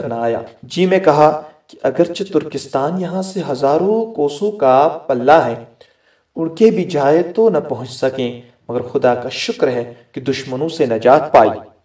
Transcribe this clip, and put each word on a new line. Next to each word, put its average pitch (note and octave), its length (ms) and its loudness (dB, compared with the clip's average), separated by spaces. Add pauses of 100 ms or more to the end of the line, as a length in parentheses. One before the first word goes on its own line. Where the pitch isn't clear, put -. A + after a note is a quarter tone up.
نہ A#2 60 -6
آیا۔ A#2 280 -2 (220)
جی E3+ 220 -2
میں F#3 140 2
کہا D#3 420 4 (260)
کہ - 160 -20
اگرچہ E3+ 400 0 (100)
ترکستان D3 680 -4
یہاں F3+ 200 -6
سے F#3+ 280 -6
ہزاروں E3 560 0
کوسوں G3+ 460 -4
کا C#3+ 460 2 (100)
پلہ B2+ 240 2
ہے، C3 240 4 (800)
اڑ E3 200 -4
کے A3 160 6
بھی F3+ 120 -2
جائے D3 400 2
تو A3 260 2
نہ E3 80 0 (120)
پہنچ B2 200 -8
سکیں، B2 520 -4 (280)
مگر A#2+ 120 -4
خدا B2 340 0
کا A#2+ 140 -8
شکر - 380 -4
ہے A#2+ 260 -4 (180)
کہ C#3 100 -12
دشمنوں C3+ 480 -6
سے D#3+ 160 -2
نجات B2 460 2
پائی۔ A2+ 180 8 (360)